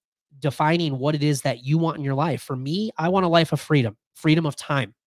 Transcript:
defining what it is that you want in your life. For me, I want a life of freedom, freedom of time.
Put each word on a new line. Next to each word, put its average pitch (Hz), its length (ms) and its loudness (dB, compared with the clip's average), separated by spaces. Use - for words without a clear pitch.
defining 151 600 0
what 147 160 0
it 143 80 -2
is 147 200 0
that 123 220 -4
you 147 120 2
want 165 200 0
in 143 60 -8
your 139 120 -2
life. 143 260 -2
For 139 140 -8
me, 165 420 -4
I 160 120 0
want 190 160 2
a 170 40 0
life 165 240 4
of 147 80 -2
freedom, 123 360 2
freedom 160 300 2
of 143 100 -4
time. 127 400 -6